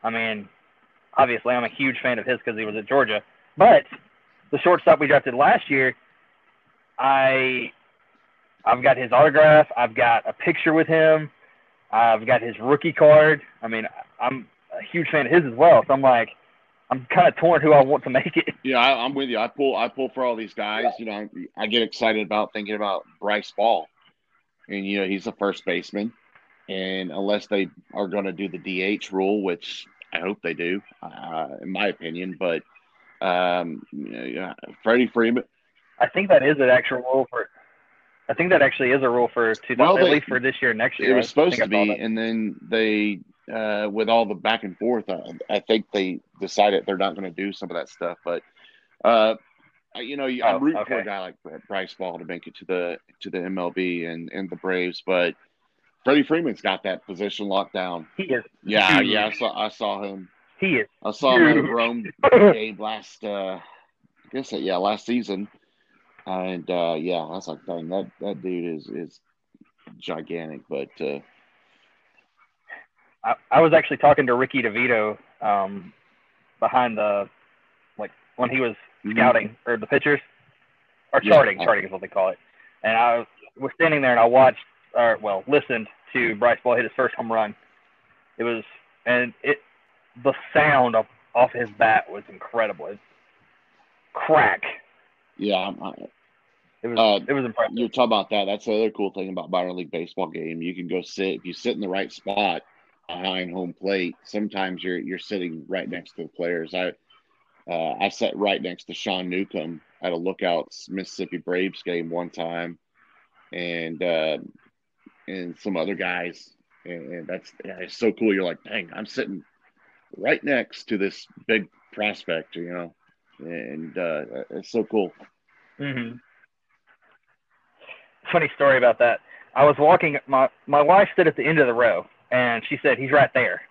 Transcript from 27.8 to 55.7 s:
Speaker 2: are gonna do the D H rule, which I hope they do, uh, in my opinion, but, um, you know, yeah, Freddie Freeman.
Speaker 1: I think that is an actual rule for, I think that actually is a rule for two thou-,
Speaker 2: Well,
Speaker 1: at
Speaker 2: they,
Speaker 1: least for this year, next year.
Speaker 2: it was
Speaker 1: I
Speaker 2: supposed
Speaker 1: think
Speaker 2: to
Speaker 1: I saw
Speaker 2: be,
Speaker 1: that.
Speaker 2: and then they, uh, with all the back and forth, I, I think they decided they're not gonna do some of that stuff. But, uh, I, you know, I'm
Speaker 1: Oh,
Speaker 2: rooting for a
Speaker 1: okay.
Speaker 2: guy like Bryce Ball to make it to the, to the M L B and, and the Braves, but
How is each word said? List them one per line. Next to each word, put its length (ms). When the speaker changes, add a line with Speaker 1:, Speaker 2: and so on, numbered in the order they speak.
Speaker 2:
are 140
gonna 240
do 180
the 80
D 240
H 300
rule, 320
which 420
I 80
hope 220
they 140
do, 260
uh, 460
in 100
my 160
opinion, 520
but, 240
um, 720
you 180
know, 140
yeah, 300
Freddie 260
Freeman. 360
Speaker 1:
I 80
think 220
that 140
is 160
an 100
actual 280
rule 320
for, 200
I 60
think 160
that 120
actually 300
is 120
a 60
rule 240
for 200
two 220
thou-, 200
Speaker 2:
Well, 40
Speaker 1:
at 60
Speaker 2:
they, 60
Speaker 1:
least 160
for 120
this 220
year, 120
next 260
year. 120
Speaker 2:
it 20
was 140
Speaker 1:
I 20
Speaker 2:
supposed 280
Speaker 1:
think 140
Speaker 2:
to 60
Speaker 1:
I 0
saw 80
Speaker 2:
be, 40
Speaker 1:
that. 100
Speaker 2:
and 180
then 380
they, 520
uh, 360
with 200
all 160
the 80
back 300
and 140
forth, 320
I, 120
I 100
think 340
they 260
decided 440
they're 120
not 180
gonna 140
do 240
some 160
of 60
that 140
stuff. 360
But, 180
uh, 320
I, 60
you 160
know, 80
I'm 300
Speaker 1:
Oh, 40
Speaker 2:
rooting 260
for 100
a 20
Speaker 1:
okay. 80
Speaker 2:
guy 140
like 160
Bryce 240
Ball 260
to 60
make 220
it 80
to 100
the, 320
to 80
the 80
M 200
L 140
B 320
and, 300
and 160
the 80
Braves, 480
but 300